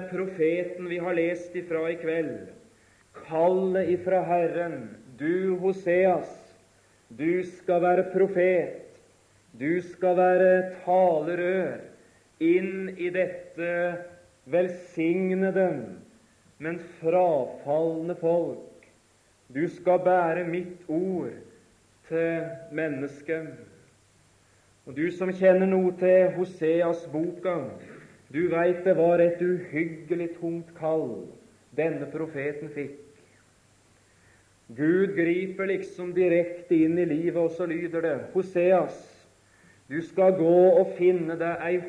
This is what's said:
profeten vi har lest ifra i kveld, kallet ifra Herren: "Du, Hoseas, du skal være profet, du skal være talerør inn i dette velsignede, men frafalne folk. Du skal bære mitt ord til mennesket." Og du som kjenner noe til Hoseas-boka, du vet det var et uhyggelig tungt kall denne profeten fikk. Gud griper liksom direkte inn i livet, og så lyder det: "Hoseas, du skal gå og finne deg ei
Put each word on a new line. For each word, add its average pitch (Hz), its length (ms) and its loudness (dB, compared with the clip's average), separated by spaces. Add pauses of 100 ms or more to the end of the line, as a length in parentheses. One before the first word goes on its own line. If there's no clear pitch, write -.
profeten 180 800 -2
vi 170 80 -4
har 175 200 -4
lest 170 380 -2
ifra 170 340 -4
i 170 80 -4
kveld, 160 520 -4 (640)
kallet 185 800 0
ifra 180 320 0
Herren: 160 720 -2 (200)
"Du, 180 440 0
Hoseas, 185 680 2 (840)
du 165 340 -2
skal 175 360 -2
være 180 300 2
profet, 185 840 0 (560)
du 147 280 -2
skal 180 360 -2
være 185 320 6 (320)
talerør 175 960 0 (640)
inn 190 560 0
i 175 160 -6
dette 175 580 -4 (760)
velsignede, 185 1200 0 (920)
men 165 220 -8 (160)
frafalne 160 1200 0
folk. 165 720 -4 (600)
Du 135 200 -4
skal 180 340 0
bære 180 460 2
mitt 180 400 -8
ord 165 480 -4 (720)
til 165 400 -2 (240)
mennesket." 151 800 -6 (1300)
Og 135 80 -16
du 160 160 -2
som 180 240 -4
kjenner 185 320 6
noe 185 320 4
til 185 380 6
Hoseas-boka, 170 1200 -2 (720)
du 156 200 -2
vet 175 340 0
det 185 100 6
var 170 240 4
et 170 240 2
uhyggelig 165 920 -4
tungt 170 380 -8
kall 156 500 -4 (500)
denne 147 320 -2
profeten 147 640 -8
fikk. 143 300 -10 (1700)
Gud 160 460 2
griper 185 520 -2
liksom 185 480 -6
direkte 175 600 2
inn 160 240 4
i 175 80 2
livet, 165 320 -2
og 165 120 0
så 175 160 -6
lyder 165 360 -4
det: 156 120 -2 (160)
"Hoseas, 180 640 2 (920)
du 143 140 -4
skal 185 360 4
gå 170 160 6 (140)
og 185 260 6
finne 175 440 2
deg 165 240 -4
ei 175 260 -2